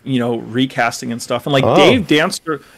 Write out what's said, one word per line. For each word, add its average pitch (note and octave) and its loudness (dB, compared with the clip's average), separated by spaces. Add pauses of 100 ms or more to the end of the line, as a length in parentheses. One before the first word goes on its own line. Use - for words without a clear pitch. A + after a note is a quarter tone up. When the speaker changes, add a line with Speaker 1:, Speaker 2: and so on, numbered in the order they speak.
Speaker 1:
you C3 -2
know, A#2+ -2
recasting A#2+ -2
and A#2 -8
stuff. B2 -6
And, D3 -2
like, C3+ 4
Speaker 2:
Oh. B2+ 4
Speaker 1:
Dave F3+ 4
danced D#3+ 0
ar-, D3+ -6 (160)